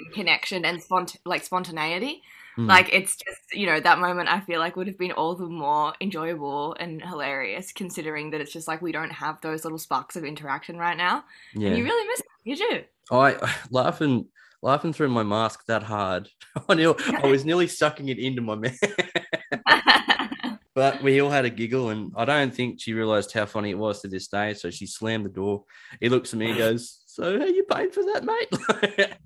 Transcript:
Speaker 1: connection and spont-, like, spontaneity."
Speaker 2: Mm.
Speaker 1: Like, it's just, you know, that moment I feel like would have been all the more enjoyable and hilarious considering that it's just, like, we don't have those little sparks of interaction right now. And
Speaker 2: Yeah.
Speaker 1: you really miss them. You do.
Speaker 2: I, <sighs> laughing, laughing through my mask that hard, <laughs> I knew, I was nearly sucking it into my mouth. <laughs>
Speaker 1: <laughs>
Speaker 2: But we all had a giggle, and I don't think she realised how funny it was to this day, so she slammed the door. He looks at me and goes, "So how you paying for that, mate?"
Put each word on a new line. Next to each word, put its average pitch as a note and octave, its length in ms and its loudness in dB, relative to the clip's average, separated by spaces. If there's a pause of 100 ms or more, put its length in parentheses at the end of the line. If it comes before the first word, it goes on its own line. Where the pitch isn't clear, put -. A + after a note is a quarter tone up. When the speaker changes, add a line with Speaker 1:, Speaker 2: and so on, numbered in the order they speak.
(120)
Speaker 1:
connection F3 540 0
and E3+ 160 -2
spont-, F3+ 420 -2
like, E3+ 200 -2
spontaneity." F3+ 760 -4 (360)
Speaker 2:
Mm. A#2 100 0
Speaker 1:
Like, F#3 240 8
it's F#3+ 240 2
just, - 240 -12 (140)
you G3+ 120 -2
know, D#3 140 2
that E3+ 180 6
moment F3+ 300 0
I F3 120 2
feel F3 200 -4
like E3+ 160 -2
would F#3 120 -4
have G3 100 -8
been F3+ 140 -2
all E3 240 0
the F3+ 100 -8
more D3+ 560 0
enjoyable D#3 760 -4
and D#3+ 200 -8
hilarious C#3 720 -6
considering D#3 600 -8
that D3+ 100 -4
it's C#3+ 100 -12
just, E3 160 -10
like, D#3+ 140 -6
we E3+ 100 -2
don't D#3+ 200 -6
have D3+ 280 -8
those D#3 240 -6
little D#3+ 140 -8
sparks - 380 -4
of E3+ 80 -8
interaction D3+ 520 -8
right E3+ 200 -2
now. F3+ 280 0 (300)
And G#2+ 80 -6
Speaker 2:
Yeah. C#3+ 140 2
Speaker 1:
you A#3+ 80 2
really A4 240 0
miss B4+ 100 -2
them. - 80 -10 (180)
You C4+ 120 -4
do. F#4+ 280 -2 (260)
Speaker 2:
I, C3 520 4
<sighs> - 80 -18
laughing, C3 560 2 (340)
laughing D3 320 2
through D3 180 2
my A#2 120 2
mask G#2+ 460 0
that A2 160 0
hard, F#2+ 440 -2 (200)
<laughs> - 200 -6
I G3+ 60 6
knew, D#3+ 200 6 (280)
I C#3 40 6
was C3+ 200 6
nearly E3+ 220 4
sucking D3+ 400 0
it B2 100 -2
into B2 240 -2
my A2 140 -2
mouth. A2+ 260 -4
<laughs> G3+ 60 4 (760)
Speaker 1:
<laughs> - 920 4 (160)
Speaker 2:
But C3+ 280 4
we C3+ 180 6
all C#3+ 100 4
had C#3 140 4
a A#2+ 60 0
giggle, A#2 400 -2
and G#2+ 260 -4
I A2+ 80 0
don't C#3 300 2
think B2 260 -4
she A2+ 140 -6
realised A2 380 0
how G#2 140 0
funny G#2 240 -4
it F#2 80 -4
was G#2 240 -2
to G2+ 60 -10
this F#2+ 200 -8
day, G#2 260 -2
so F2 160 -8
she F#2 160 -12
slammed A2 380 -4
the G2 40 -6
door. G2 360 -4 (360)
He A2+ 80 2
looks B2 240 2
at A2+ 60 -4
me A2 120 0
and A2 80 -2
goes, A2+ 480 0
"So F3 300 -2
how D4 100 0
you F#4+ 180 2
paying - 260 0
for G4 140 -2
that, G4+ 180 -2
mate?" A3+ 880 0 (160)